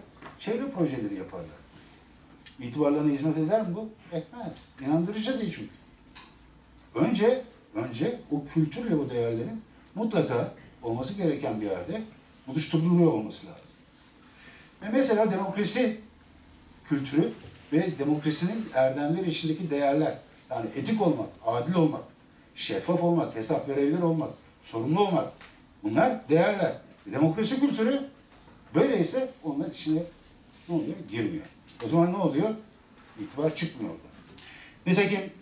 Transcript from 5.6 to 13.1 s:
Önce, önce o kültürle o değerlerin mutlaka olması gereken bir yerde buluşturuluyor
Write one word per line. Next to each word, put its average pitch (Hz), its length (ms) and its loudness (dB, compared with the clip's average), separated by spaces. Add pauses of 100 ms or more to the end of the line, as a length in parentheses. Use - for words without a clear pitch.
Önce, 220 480 4 (320)
önce 170 440 -2 (120)
o 143 220 -2
kültürle 165 420 0
o 139 140 -2
değerlerin 117 520 -2 (340)
mutlaka 165 580 0 (300)
olması 123 300 -4
gereken 139 480 -2
bir 104 40 -4
yerde 147 360 -6 (460)
buluşturuluyor 160 680 4